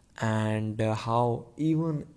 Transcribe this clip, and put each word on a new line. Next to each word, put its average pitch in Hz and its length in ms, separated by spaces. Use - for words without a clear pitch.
and, 110 600
uh, 110 140
how 117 500
even 160 480